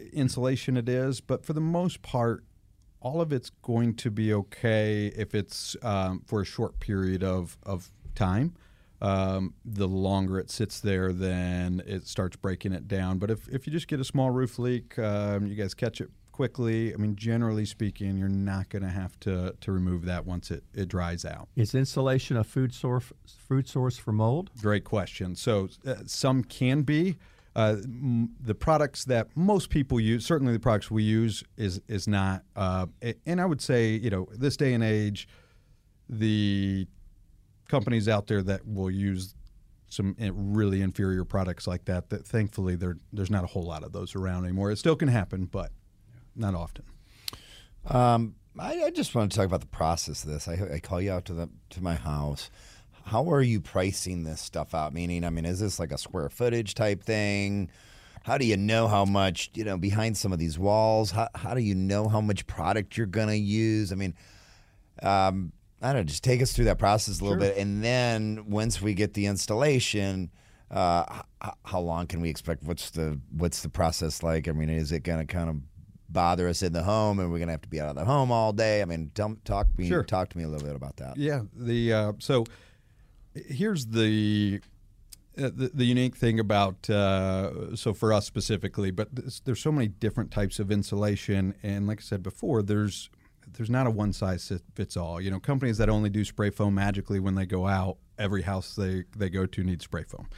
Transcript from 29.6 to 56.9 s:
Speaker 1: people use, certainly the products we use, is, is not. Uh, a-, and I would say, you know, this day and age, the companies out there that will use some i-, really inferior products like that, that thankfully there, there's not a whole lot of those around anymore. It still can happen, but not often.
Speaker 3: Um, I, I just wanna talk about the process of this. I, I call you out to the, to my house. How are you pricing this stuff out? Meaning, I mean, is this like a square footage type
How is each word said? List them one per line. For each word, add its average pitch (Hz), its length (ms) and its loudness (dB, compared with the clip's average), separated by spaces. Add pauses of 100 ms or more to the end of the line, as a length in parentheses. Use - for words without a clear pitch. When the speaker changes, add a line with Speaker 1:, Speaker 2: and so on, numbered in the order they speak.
Speaker 1:
people 135 280 2
use, 113 280 2
certainly 135 260 2
the 113 80 0
products 107 300 2
we 110 120 2
use, 110 400 2 (140)
is, 98 320 -2
is 101 180 -4
not. 95 360 0 (120)
Uh, 92 300 0 (180)
a-, 117 120 -4 (100)
and 175 160 -2
I 180 60 2
would 151 160 0
say, 117 300 4
you 110 180 0
know, 92 200 -2
this 135 280 -2
day 131 160 2
and 113 100 2
age, 107 420 0 (800)
the 101 800 2 (800)
companies 117 440 2
out 104 160 2
there 101 160 2
that 95 260 -2
will 95 220 -2
use 95 440 -2 (540)
some 98 320 -2
i-, 104 140 0
really 101 480 2
inferior 92 420 0
products 92 420 -2
like 90 200 -4
that, 90 240 -4
that 101 160 -6
thankfully 98 500 0
there, 87 220 -4 (120)
there's 95 200 -4
not 98 120 2
a 90 40 -2
whole 90 180 -4
lot 78 200 -8
of 78 80 -12
those 92 220 -8
around 92 300 -2
anymore. 95 260 0
It 107 60 0
still 160 200 2
can 143 120 2
happen, 95 380 0
but 90 240 -8 (680)
not 101 160 0
often. 82 300 -8 (1000)
Speaker 3:
Um, 120 480 4 (240)
I, 311 260 -4
I 311 60 2
just 330 240 -2
wanna 107 140 2
talk 95 180 2
about 90 160 0
the - 40 -16
process - 580 -2
of 76 60 -6
this. 76 160 -6
I, 87 280 -4
I 78 60 -4
call 90 200 -4
you 98 100 0
out 90 140 -4
to - 80 -10
the, 85 160 -6 (220)
to 90 120 -10
my 85 120 -2
house. 73 560 -4 (560)
How 120 240 0
are 143 100 6
you 117 200 4
pricing 92 640 -2
this 78 160 -6
stuff - 340 -6
out? 76 180 -2
Meaning, 87 320 -2
I 85 60 -2
mean, 82 140 -2
is 90 160 -2
this 101 180 -2
like 80 140 -4
a 71 40 -4
square 76 320 -6
footage 117 460 -2
type 104 300 0